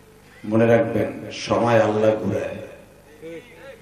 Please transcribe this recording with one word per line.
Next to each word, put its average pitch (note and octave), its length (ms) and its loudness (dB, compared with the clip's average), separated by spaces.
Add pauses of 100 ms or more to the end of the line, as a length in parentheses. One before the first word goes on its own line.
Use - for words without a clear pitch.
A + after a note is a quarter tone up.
(460)
মনে A2+ 200 2
রাখবেন, A2+ 680 0
সময় A2+ 480 2
আল্লাহ G#2+ 360 2
ঘুরায়, - 400 -4 (1300)